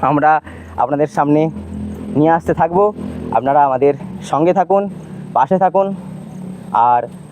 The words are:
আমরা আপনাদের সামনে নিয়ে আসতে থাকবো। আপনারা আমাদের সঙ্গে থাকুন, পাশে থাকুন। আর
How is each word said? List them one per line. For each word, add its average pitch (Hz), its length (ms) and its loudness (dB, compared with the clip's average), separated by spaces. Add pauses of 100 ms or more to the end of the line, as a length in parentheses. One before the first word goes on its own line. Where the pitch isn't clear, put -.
আমরা 147 400 2 (360)
আপনাদের 143 300 0
সামনে 151 440 2 (680)
নিয়ে 151 140 4
আসতে 165 240 2
থাকবো। 180 380 2 (400)
আপনারা 139 320 4
আমাদের 135 300 2 (280)
সঙ্গে 175 320 2
থাকুন, 196 340 2 (440)
পাশে 143 260 2
থাকুন। 190 360 2 (800)
আর 120 300 4 (300)